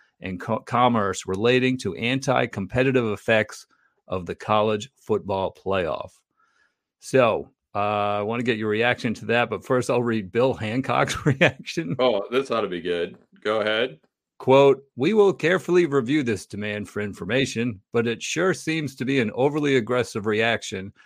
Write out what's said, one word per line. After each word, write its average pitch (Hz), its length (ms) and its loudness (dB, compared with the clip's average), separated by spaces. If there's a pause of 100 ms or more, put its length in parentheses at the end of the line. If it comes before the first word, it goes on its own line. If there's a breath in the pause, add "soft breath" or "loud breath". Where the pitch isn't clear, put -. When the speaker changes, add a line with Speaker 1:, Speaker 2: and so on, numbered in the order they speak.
(200 soft breath)
Speaker 1:
and 92 220 -10
co-, - 180 -4
commerce 117 680 0
relating 123 520 2
to 101 180 -6
anti-competitive 127 1080 0
effects 107 600 0 (440)
of 92 160 -6
the 87 100 -8
college 107 600 0
football 95 580 -4
playoff." 92 580 -4 (880)
So, 113 500 2 (260)
uh, 104 440 0
I - 20 -2
wanna 113 220 -4
get 117 140 0
your 107 120 -4
reaction 113 460 0
to - 100 -16
that, 117 240 2
but 104 160 -6
first 127 240 0
I'll 123 140 2
read 110 280 -2
Bill 123 220 2
Hancock's 127 720 -2
<laughs> - 0 -
reaction. 156 720 0
Speaker 2:
Oh, 113 320 2
this 135 200 -2
ought 113 100 0
to 101 60 -2
be 90 140 -6
good. 87 360 -4 (240)
Go 107 200 0
ahead. 110 380 -2 (380)
Speaker 1:
Quote, 135 460 6 (120)
"We 156 180 0
will 202 200 6
carefully 175 520 2
review 139 380 0
this 113 220 -4
demand 104 440 -8
for 104 120 -6
information, 113 800 -4 (100)
but 117 160 0
it 113 140 -4
sure 175 320 -2
seems 156 420 -6
to 127 100 -6
be 135 140 0
an 107 140 0
overly 143 440 0
aggressive 117 480 -2
reaction 107 680 -2 (120)